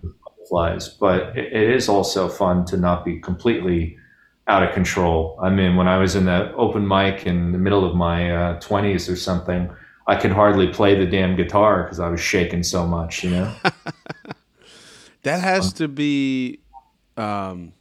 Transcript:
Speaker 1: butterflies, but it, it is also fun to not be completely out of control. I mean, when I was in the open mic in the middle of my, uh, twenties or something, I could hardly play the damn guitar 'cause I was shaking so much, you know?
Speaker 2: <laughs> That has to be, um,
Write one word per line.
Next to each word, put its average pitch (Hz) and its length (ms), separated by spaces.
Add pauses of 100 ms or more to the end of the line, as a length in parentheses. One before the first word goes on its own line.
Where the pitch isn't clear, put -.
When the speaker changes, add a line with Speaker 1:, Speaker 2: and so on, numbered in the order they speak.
Speaker 1:
butterflies, 87 880
but 92 480
it, - 160
it 110 160
is 123 180
also 95 400
fun 90 380
to 95 100
not 87 300
be 85 160
completely 87 760 (520)
out 98 160
of 90 100
control. 85 680
I 92 80
mean, 95 280
when 90 100
I 92 100
was 95 180
in 95 100
the 92 300
open 107 300
mic 98 420
in 87 260
the 90 60
middle 95 260
of 87 100
my, 87 400
uh, 85 240
twenties 101 480
or 92 80
something, 90 540 (380)
I 101 80
could 104 160
hardly 98 360
play 101 280
the 95 100
damn 92 320
guitar 95 500
'cause 85 140
I 85 80
was 85 100
shaking 87 440
so 87 220
much, 85 380
you 90 60
know? 92 240 (100)
Speaker 2:
<laughs> - 1600
That 151 180
has 185 320
to 160 140
be, 139 720 (560)
um, 95 640